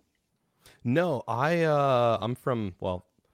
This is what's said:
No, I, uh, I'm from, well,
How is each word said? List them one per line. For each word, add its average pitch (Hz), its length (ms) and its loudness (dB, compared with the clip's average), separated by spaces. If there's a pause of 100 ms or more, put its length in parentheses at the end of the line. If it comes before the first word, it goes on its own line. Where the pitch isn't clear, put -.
(840)
No, 131 420 0
I, 147 380 0
uh, 135 560 2
I'm 113 140 -4
from, 113 460 -4
well, 92 260 -6 (280)